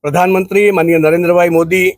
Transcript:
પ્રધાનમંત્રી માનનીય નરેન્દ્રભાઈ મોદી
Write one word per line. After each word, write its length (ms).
પ્રધાનમંત્રી 680
માનનીય 320
નરેન્દ્રભાઈ 520
મોદી 420